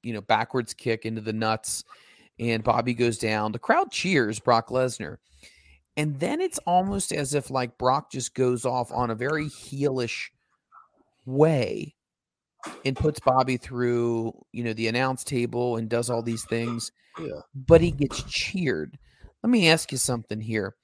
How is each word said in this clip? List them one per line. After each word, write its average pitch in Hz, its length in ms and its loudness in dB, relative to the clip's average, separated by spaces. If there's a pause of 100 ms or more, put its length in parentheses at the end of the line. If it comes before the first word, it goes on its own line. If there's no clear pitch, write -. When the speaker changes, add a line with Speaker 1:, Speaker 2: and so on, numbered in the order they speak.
Speaker 1:
you 117 120 -6
know, 101 80 -6
backwards 113 500 0
kick - 320 -2
into 113 160 -4
the 107 140 -4
nuts, 110 500 -2 (540)
and 113 240 0
Bobby 120 320 2
goes 117 240 2
down. 110 340 0
The 113 60 -6
crowd 349 320 2
cheers 123 480 0
Brock 117 300 2
Lesnar. 127 480 -2 (800)
And 151 240 -2
then 294 220 -2
it's 370 240 -4
almost 190 460 0
as 143 200 -2
if, 143 180 -2
like, 127 280 -2
Brock 131 340 2
just 131 220 -8
goes 123 320 2
off 123 260 -2
on 120 180 -2
a 113 40 -2
very 151 320 -2
heelish 135 840 -4 (960)
way 135 720 2 (880)
and 135 100 0
puts 147 260 0
Bobby 127 360 4
through, 120 760 0 (180)
you 120 100 -6
know, 113 120 -2
the 110 140 -2
announce 127 360 0
table 120 540 -2
and 113 100 -4
does 117 220 0
all 117 120 -2
these 113 220 -4
things. 117 480 -4 (260)
Speaker 2:
Yeah. - 220 -10 (140)
Speaker 1:
But 160 260 8
he 170 100 2
gets 143 340 -4
cheered. 123 760 -4 (440)
Let 226 60 0
me 208 220 6
ask 160 200 4
you 139 60 -4
something 110 460 -4
here. 110 420 -4